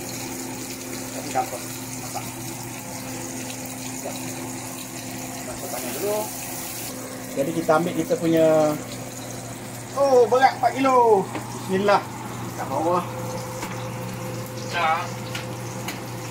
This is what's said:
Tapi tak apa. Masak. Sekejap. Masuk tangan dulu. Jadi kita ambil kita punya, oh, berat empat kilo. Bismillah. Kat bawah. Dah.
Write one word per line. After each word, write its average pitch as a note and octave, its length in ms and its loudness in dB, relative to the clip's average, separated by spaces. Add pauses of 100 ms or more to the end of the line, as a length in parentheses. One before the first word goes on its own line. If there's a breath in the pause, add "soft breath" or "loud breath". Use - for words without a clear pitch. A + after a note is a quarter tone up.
(1160)
Tapi - 160 -6
tak C3 100 2
apa. - 140 -6 (480)
Masak. - 200 -6 (1600)
Sekejap. - 340 -8 (1300)
Masuk - 240 -8
tangan - 240 -4
dulu. G#3 220 2 (1120)
Jadi - 240 0
kita E3 140 2 (100)
ambil E3+ 160 0
kita D#3+ 240 0
punya, E3 260 6 (1500)
oh, C4 320 8
berat B3 320 8
empat A#3+ 160 6
kilo. A#3+ 480 8 (400)
Bismillah. F#3+ 380 6 (580)
Kat - 80 -4
bawah. F3 360 2 (1700)
Dah. D#3+ 260 2 (1300)